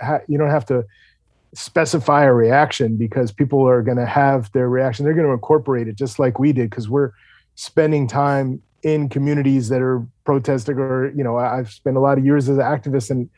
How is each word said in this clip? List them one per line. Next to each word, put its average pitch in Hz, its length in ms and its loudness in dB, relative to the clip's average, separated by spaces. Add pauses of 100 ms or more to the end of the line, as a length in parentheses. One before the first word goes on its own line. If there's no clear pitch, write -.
ha-, 147 240 -4
you 147 120 -2
don't 147 120 0
have 143 160 0
to 123 180 -2 (680)
specify 147 720 0
a 135 80 6
reaction, 120 640 2
because 110 360 -2
people 135 360 2
are 123 140 4
gonna 123 240 -2
have 135 460 0
their 127 160 0
reaction. 127 360 -2
They're 156 100 0
gonna 156 180 2
incorporate 123 560 0
it 110 80 -10
just 123 220 -6
like 131 200 0
we 147 140 2
did, 120 180 -2
'cause 110 180 -10
we're 135 220 0 (460)
spending 156 500 0
time 139 560 -2 (200)
in 151 260 0
communities 139 600 0
that 127 140 0
are 127 200 -2 (220)
protesting, 135 540 -2
or, 131 320 -2
you 139 140 -4
know, 120 120 -2
I, 123 220 -2
I've 117 120 -8
spent - 260 -4
a 131 40 2
lot 135 180 4
of 131 60 0
years 139 240 2
as 139 80 2
an 135 80 2
activist, 135 460 -2
and 123 280 -4